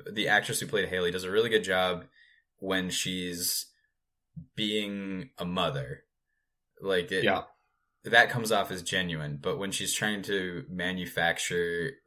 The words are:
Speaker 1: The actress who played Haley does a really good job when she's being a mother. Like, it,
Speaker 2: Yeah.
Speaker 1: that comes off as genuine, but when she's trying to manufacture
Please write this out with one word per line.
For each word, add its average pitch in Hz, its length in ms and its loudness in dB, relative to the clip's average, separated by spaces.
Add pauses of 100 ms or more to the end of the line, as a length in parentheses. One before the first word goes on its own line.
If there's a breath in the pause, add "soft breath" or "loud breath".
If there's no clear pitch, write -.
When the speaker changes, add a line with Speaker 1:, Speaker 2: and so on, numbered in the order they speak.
(120)
Speaker 1:
The 104 160 0
actress 104 320 4
who 110 60 -6
played 101 240 0
Haley 90 200 2
does 92 140 -4
a 90 60 -4
really 110 180 4
good 107 160 4
job 92 400 2 (540 soft breath)
when 95 320 0
she's 90 760 -2 (880)
being 101 840 -4
a 90 80 -6
mother. 76 560 -2 (800)
Like, 92 300 2
it, 95 120 2
Speaker 2:
Yeah. 95 180 4 (600)
Speaker 1:
that 113 240 8
comes 113 240 -2
off 101 180 2
as 92 120 -8
genuine, 80 580 -2
but 90 180 -2
when 98 120 -4
she's 95 240 -2
trying 107 280 -2
to 92 460 -2
manufacture 87 1200 0 (140)